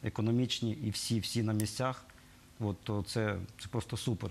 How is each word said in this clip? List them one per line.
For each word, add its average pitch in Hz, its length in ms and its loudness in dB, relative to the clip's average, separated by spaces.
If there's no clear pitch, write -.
економічні 113 680 2
і 107 180 -2
всі, 110 300 0
всі 117 240 0
на 110 100 2
місцях, 117 520 0
от, 104 240 0
то 104 240 0
це, 107 300 2
це - 80 -12
просто 113 300 -2
супер. 104 320 0